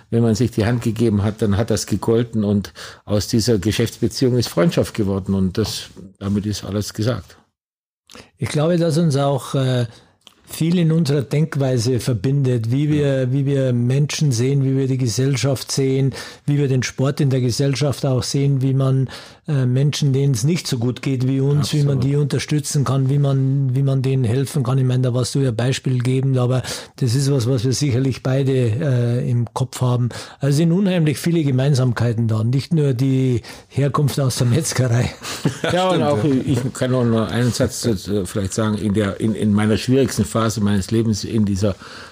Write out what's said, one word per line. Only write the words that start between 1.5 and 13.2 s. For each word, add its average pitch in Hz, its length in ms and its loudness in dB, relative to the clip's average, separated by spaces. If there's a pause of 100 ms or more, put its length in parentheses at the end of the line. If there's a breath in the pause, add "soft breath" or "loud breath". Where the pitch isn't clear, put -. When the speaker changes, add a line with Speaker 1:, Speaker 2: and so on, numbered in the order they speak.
Speaker 1:
hat 113 140 0
das 104 160 -2
gegolten 113 560 0
und 101 300 0 (320 loud breath)
aus 101 220 -2
dieser 117 300 2
Geschäftsbeziehung 117 800 0
ist 120 120 0
Freundschaft 170 440 0
geworden 98 400 -2
und 95 240 0
das, - 280 -4 (340)
damit 101 260 -2
ist 104 180 -6
alles 98 300 -4
gesagt. 110 440 -6 (1000 loud breath)
Speaker 2:
Ich - 120 -4
glaube, 160 280 0
dass 165 220 2
uns 160 180 2
auch, 139 380 -2
äh, 127 320 0 (580 loud breath)
viel 165 320 -2
in 165 140 2
unserer 147 320 2
Denkweise 131 760 0
verbindet, 127 720 0
wie 143 200 0
wir, 143 320 2